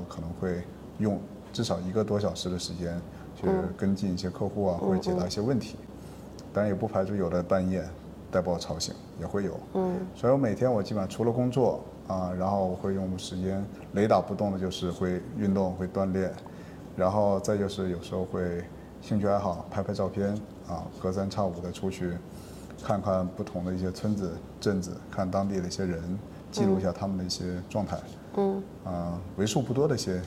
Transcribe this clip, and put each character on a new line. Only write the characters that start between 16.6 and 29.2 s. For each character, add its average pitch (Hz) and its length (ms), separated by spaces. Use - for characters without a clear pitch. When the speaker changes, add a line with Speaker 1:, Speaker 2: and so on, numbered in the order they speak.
Speaker 1:
然 92 160
后 101 300
再 104 160
就 101 100
是 95 220
有 87 140
时 - 120
候 92 80
会 90 400
兴 - 180
趣 101 80
爱 101 120
好， 92 320
拍 98 120
拍 101 120
照 98 120
片， 98 220
啊， 85 160
隔 92 100
三 98 200
差 104 120
五 90 200
的 87 100
出 95 160
去 90 240
看 104 160
看 95 280
不 92 140
同 90 220
的 92 80
一 92 80
些 92 100
村 104 240
子、 95 220
镇 101 220
子， - 120
看 95 180
当 98 200
地 98 100
的 87 80
一 87 40
些 95 160
人， 87 320
记 - 140
录 95 120
一 92 40
下 90 100
他 98 140
们 98 100
的 92 80
一 90 40
些 87 160
状 104 200
态。 87 100
Speaker 2:
嗯。 196 260
嗯。 92 80
Speaker 1:
啊， 87 260